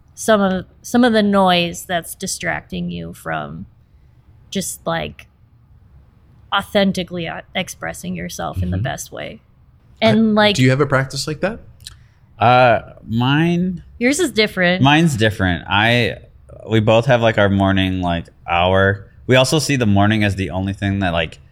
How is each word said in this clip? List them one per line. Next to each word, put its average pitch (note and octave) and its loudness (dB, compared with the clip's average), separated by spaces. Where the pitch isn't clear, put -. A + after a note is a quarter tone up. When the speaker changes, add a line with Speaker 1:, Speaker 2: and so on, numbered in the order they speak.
Speaker 1:
some G#3+ 2
of, F#3 -2
some B3 2
of A#3+ 2
the G#3+ 2
noise F3+ 2
that's E3+ -6
distracting D#3 -8
you E2+ -12
from D#2 -10
just, - -10
like, D#3+ -8
authentically, F#3+ -2
uh, E3 -10
expressing F3+ -10
yourself F#2+ -8
in F2+ -4
the F2+ -4
Speaker 2:
Mm-hmm. G2+ -4
Speaker 1:
best - -8
way. - -14
And, A3 2
Speaker 2:
Uh, G#3+ 2
Speaker 1:
like, G#3 2
Speaker 2:
do B2+ 2
you B2+ 6
have C3 2
a C#3+ 2
practice C#3+ -2
like D#3 -8
that? A3 -4
Speaker 3:
Uh, A#2+ 4
mine E3 -2
Speaker 1:
Yours C4 0
is D#4+ 0
different. F#3+ 0
Speaker 3:
Mine's D3 4
different. G2 0
I, A2 2
we A2 2
both A2+ 4
have, B2 4
like, A2+ 2
our G2+ 4
morning, F#2+ 2
like, E2+ -2
hour. F#2+ 2
We B2 4
also C3 2
see C#3+ -2
the B2 0
morning G#2 2
as G2+ 0
the F#2+ -4
only F#2+ -4
thing G2 -4
that, F#2+ -2
like, E2 -4